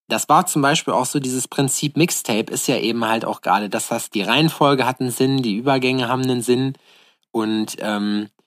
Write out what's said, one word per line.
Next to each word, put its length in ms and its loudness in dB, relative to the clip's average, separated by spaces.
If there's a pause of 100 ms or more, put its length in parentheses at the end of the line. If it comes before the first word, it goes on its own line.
das 220 -2
war 160 6
zum 160 0
Beispiel 320 0
auch 120 0
so 140 -2
dieses 300 -4
Prinzip 480 -2
Mixtape 540 0
ist 160 -4
ja 100 2
eben 280 -2
halt 200 0
auch 160 -6
gerade, 280 0
dass 200 -4
das, 200 -4
die 120 -2
Reihenfolge 640 2
hat 160 -2
einen 100 -2
Sinn, 320 2
die 140 0
Übergänge 500 0
haben 160 0
einen 180 0
Sinn. 320 2 (580)
Und, 480 -2
ähm, 500 -4 (180)